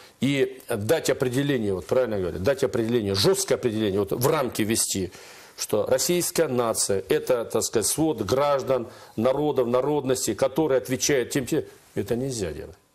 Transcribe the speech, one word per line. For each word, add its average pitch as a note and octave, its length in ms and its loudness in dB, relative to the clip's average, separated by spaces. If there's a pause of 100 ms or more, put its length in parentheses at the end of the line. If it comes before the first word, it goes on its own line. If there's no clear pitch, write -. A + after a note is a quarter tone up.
(200)
И C3+ 480 0
дать A#2 440 0
определение, B2+ 640 0
вот F2+ 100 -6
правильно A#2+ 340 0
говорю, E2+ 200 -4
дать C3+ 240 2
определение, A2+ 500 0
жесткое C3 440 2
определение, G#2+ 420 0
вот G2 140 -2
в B2+ 140 2
рамки C#3 360 0
ввести, G2 480 -2 (440)
что - 300 -2
российская D#3+ 640 0
нация — A2+ 640 0
это, C3 360 2
так A2 180 -2
сказать, - 220 0
свод D3 380 0
граждан, B2+ 640 2 (280)
народов, C3 520 2
народностей, B2+ 680 0
которые C3+ 460 2
отвечают B2+ 500 0
тем, C3+ 160 -2
тем, C#3+ 200 -2 (280)
это G#2+ 220 -2
нельзя A#2 360 -4
делать. D2+ 260 -12 (160)